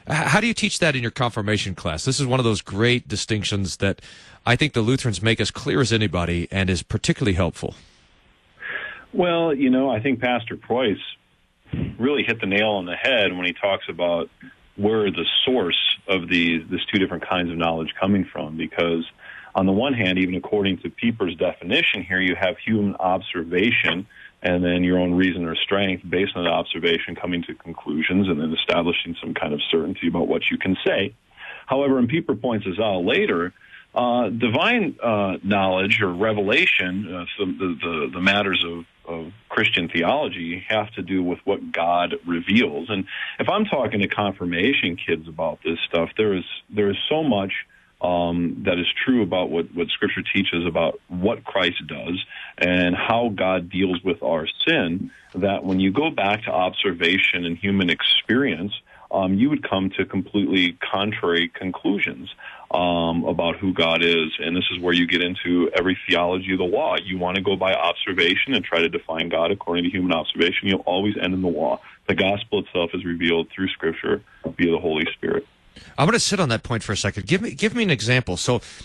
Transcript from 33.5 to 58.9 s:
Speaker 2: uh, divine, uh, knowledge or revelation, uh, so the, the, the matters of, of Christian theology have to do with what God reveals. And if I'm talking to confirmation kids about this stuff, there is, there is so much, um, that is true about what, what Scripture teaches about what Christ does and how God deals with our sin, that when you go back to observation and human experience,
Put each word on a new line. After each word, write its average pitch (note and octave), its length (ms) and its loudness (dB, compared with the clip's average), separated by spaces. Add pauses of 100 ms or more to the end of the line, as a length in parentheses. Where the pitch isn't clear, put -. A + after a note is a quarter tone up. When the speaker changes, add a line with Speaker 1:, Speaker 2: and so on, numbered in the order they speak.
Speaker 2:
uh, A#2+ 360 2
divine, C#3 760 2
uh, G2+ 400 2
knowledge G2 580 2
or F#2 120 2
revelation, G2+ 1000 2
uh, F2 120 -8 (120)
so G2+ 80 -2
the, F2+ 360 -4
the, E2 320 -4
the F2 80 -6
matters G2 440 2
of, E2+ 200 -8 (200)
of E2 280 -10 (160)
Christian F2+ 400 0
theology F2+ 800 -2
have G#2+ 240 0
to G2 80 -8
do F#2 200 -2
with F2 220 -2
what G2 280 -2
God E2+ 440 2 (100)
reveals. E2+ 640 0
And F#2+ 160 -2 (320)
if C3 120 -2
I'm G#3 160 2
talking B2 340 0
to F#2 80 2
confirmation F#2+ 880 0
kids E2 320 -4
about D#2+ 360 -4
this E2 140 -2 (100)
stuff, E2 300 0
there G#2+ 160 2
is, F2 120 -2 (240)
there G2+ 200 0
is G2 60 -2 (140)
so D#3 120 2
much, G2+ 300 0 (500)
um, F2 640 0
that F2 140 2
is E2+ 80 -2 (180)
true B2 160 4
about F2+ 280 0
what, E2+ 260 -2
what E2+ 140 -2
Scripture F#2+ 340 -2 (100)
teaches F2+ 320 0
about E2 420 0
what G2 360 0
Christ F2+ 420 -2
does D#2+ 380 -6 (340)
and F2+ 380 4
how A#2 340 2
God F#2 400 0
deals F#2 340 2
with F2+ 200 -2
our D#2+ 240 0 (200)
sin, G2 440 0 (240)
that G2 280 0
when F#2+ 160 2
you F#2+ 120 4
go D3 180 2
back G#2+ 360 0
to - 60 -2
observation F2+ 920 2
and E2+ 120 -4
human G2 320 2
experience, G#2+ 840 0 (380)